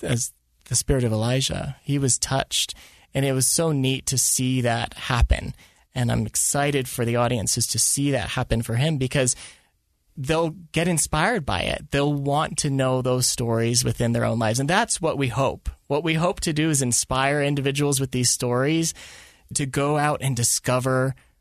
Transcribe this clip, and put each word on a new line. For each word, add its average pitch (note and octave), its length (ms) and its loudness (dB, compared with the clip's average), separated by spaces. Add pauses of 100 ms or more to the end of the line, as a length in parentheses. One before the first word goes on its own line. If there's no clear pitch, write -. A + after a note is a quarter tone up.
as A#2+ 300 -2 (340)
the B2 100 -2
spirit C3+ 260 0
of A#2+ 100 0
Elijah, B2+ 720 -2
he C#3 160 0
was C3+ 180 2
touched. - 580 -2 (380)
And C#3 120 0
it C#3 80 2
was C3 160 2
so E3 240 2
neat C3 340 0
to C3 120 -2
see B2+ 420 0
that A#2 340 0
happen. - 580 0 (440)
And A#2+ 160 0
I'm A#2 140 0
excited C#3+ 640 0
for - 160 -4
the A#2 120 0
audiences A#2+ 500 0
to - 140 -4
see C#3+ 320 0
that B2 180 -2
happen A#2 320 -2
for A2+ 140 -2
him D3+ 200 2
because C3 380 0 (840)
they'll D#3+ 340 0 (220)
get E3 160 2
inspired E3 580 0
by F#2 160 -2
it. - 280 -4
They'll C#3+ 220 2
want C#3+ 460 0
to D3+ 120 0
know C3 320 2
those B2+ 240 2
stories A#2 580 0
within A#2 280 0
their A#2 120 0
own A2+ 140 0
lives. A#2 220 0
And C#3 80 0
that's G#3 320 0
what D#3+ 180 -2
we C#3 100 0
hope. A#2 400 -2 (180)
What D3 180 -2
we D#3+ 100 0
hope F3 260 0
to E3+ 120 -2
do D#3 180 0
is C#3+ 120 2
inspire C3+ 600 0
individuals C#3+ 580 0
with C3+ 120 -4
these B2 180 2
stories C#3+ 640 0 (600)
to D3 120 -2
go C#3+ 320 0
out D3 240 0
and B2+ 140 0
discover B2+ 800 0 (260)